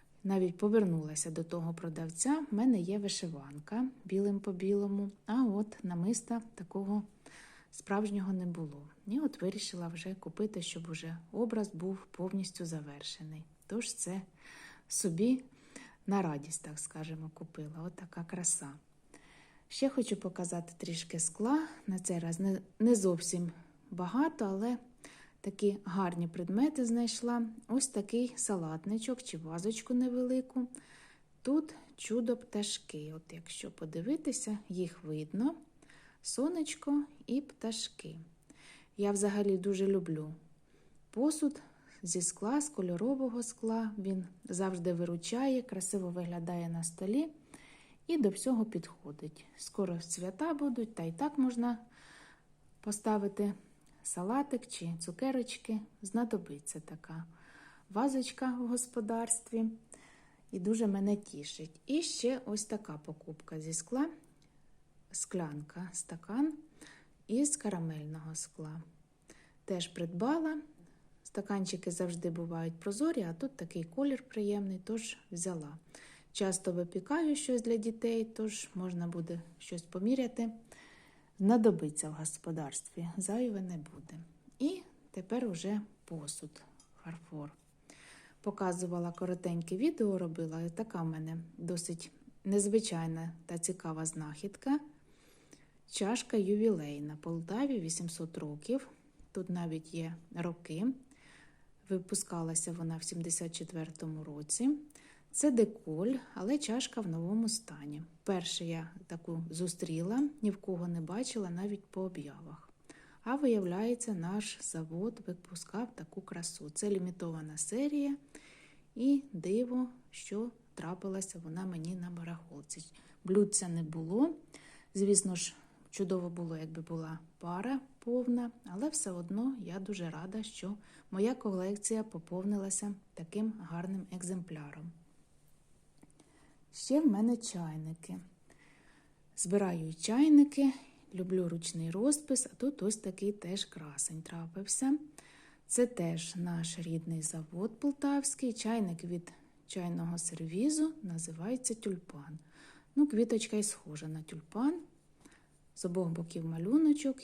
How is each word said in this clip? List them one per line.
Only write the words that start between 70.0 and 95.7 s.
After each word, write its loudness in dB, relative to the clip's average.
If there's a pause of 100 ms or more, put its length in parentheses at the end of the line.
Стаканчики -2
завжди -2
бувають -4
прозорі, 0
а -2
тут -6
такий -6
колір 0
приємний, 0
тож -4 (160)
взяла. -4 (540)
Часто 2
випікаю 2
щось 2
для 2
дітей, 2
тож -4
можна -2
буде -4 (180)
щось -8
поміряти. 0 (880)
Знадобиться 6
в -6
господарстві, -6
зайве 0
не -4
буде. -12 (360)
І 0 (280)
тепер -2
уже 0 (240)
посуд, -10 (420)
фарфор. -10 (880)
Показувала 0
коротеньке -2
відео, 4
робила, -2
і -2
така -4
в 0
мене -4 (220)
досить -4 (340)
незвичайна 2 (140)
та -4
цікава -4
знахідка. -2 (1080)